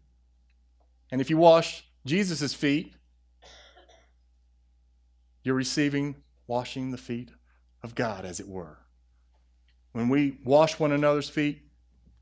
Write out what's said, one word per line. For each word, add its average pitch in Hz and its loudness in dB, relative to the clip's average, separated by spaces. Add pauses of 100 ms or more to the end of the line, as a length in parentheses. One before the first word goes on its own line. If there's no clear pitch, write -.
(1120)
And 131 -2
if 131 -2
you 160 2
wash 165 6 (200)
Jesus' 156 -2
feet, 147 -2 (2500)
you're 131 0
receiving, 143 -2 (240)
washing 127 -4
the 123 -8
feet 123 -10 (520)
of 117 -14
God, 104 -4
as 90 -10
it - -14
were. 85 -14 (1120)
When 117 -2
we 139 0
wash 151 4
one 147 0
another's 147 0
feet, 151 -2 (600)